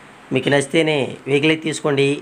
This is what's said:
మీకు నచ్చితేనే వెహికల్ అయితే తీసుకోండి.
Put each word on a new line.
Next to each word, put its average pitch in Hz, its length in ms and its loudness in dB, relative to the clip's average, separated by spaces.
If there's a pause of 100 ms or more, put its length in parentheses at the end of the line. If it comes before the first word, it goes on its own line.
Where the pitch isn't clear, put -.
(340)
మీకు 131 220 -2
నచ్చితేనే 156 420 0 (320)
వెహికల్ 147 260 2
అయితే 156 140 -6
తీసుకోండి. 139 400 0 (120)